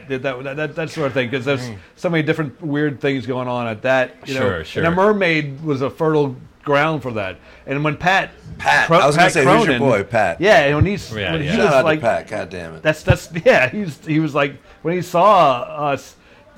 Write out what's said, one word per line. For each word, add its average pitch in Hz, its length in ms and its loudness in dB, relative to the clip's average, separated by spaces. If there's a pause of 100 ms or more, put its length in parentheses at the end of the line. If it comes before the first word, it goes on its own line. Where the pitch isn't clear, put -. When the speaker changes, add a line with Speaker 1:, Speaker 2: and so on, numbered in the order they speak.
Speaker 1:
That, 131 140 -6
that, 135 360 -6
that, 151 180 -6
that 160 160 -6
sort 151 160 -4
of 120 60 -6
thing, 123 180 -2
'cause 131 140 -4
there's 135 160 -2
Speaker 2:
Mm. 117 160 -12 (180)
Speaker 1:
so - 140 -4
many 165 120 0
different 156 400 -4
weird 147 400 -2
things 135 240 -2
going 127 220 -4
on 123 200 -4
at 107 140 -8
that. 127 340 0 (120)
You 135 80 -8
Speaker 2:
Sure, 101 240 -2
Speaker 1:
know, 78 40 -8
Speaker 2:
sure. - 200 -6
Speaker 1:
and 165 100 0
a - 20 -2
Mermaid 165 680 0
was 143 180 -2
a 135 80 -2
fertile 151 460 0 (280)
ground 147 380 0
for 123 120 -8
that. 95 240 -6 (280)
And 139 180 -4
when 151 140 -2
Pat 180 320 0 (300)
Speaker 3:
Pat. 143 260 2
Speaker 1:
Cro-, 165 140 4
Speaker 3:
I 165 80 4
was 151 80 2
gonna 170 100 6
Speaker 1:
Pat 185 80 2
Speaker 3:
say, 170 100 0
who's 175 100 6 (120)
your 131 120 2
Speaker 1:
Cronin - 20 0
Speaker 3:
boy, 120 240 2
Pat? 98 360 0
Speaker 1:
Yeah, 175 260 6
and 143 100 2
when 151 100 4
he's, 196 260 -4
Speaker 2:
Yeah, 101 200 -4
Speaker 1:
when 82 120 -2
Speaker 2:
yeah. - 80 -2
Speaker 1:
he - 60 0
Speaker 3:
Shout - 80 2
Speaker 1:
was 151 80 4
Speaker 3:
out 127 120 4
Speaker 1:
like, 156 160 2
Speaker 3:
to - 40 -2
Pat. 90 220 0
God 95 240 -8
damn 85 240 -12
it. 82 80 -14
Speaker 1:
That's, 156 180 -2
that's, 180 260 0 (100)
<laughs> 165 80 -4
yeah. 160 240 4
He's, 202 360 -8
he 156 140 0
was 151 160 -2
like... 143 220 -2 (260)
When 165 100 -2
he 180 80 -2
saw 170 600 4 (320)
us, - 220 -8 (420)